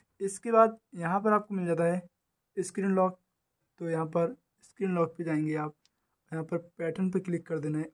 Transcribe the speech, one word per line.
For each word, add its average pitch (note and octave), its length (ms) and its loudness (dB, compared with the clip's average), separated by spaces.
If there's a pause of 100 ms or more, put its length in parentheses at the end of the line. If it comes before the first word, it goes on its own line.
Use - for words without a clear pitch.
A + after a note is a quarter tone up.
(200)
इसके G3 320 -6
बाद A3 240 6 (180)
यहाँ F3 260 -2
पर G#3+ 120 4
आपको G#3 220 0
मिल F3+ 120 -2
जाता E3+ 180 2
है F3 160 2 (560)
स्क्रीन F#3+ 340 -2
लॉक, F#3 280 2 (640)
तो E3+ 80 -6
यहाँ D#3+ 180 0
पर E3+ 280 0 (280)
स्क्रीन - 280 -4
लॉक E3+ 260 0
पे F3 80 -6
जाएंगे D#3 300 0
आप, D3+ 180 -4 (600)
यहाँ D#3+ 120 -4
पर E3 140 -4 (200)
पैटर्न E3 320 -2
पे F3+ 100 0
क्लिक E3+ 260 -6
कर E3 120 -4
देना D3+ 200 -2
है D#3+ 160 -4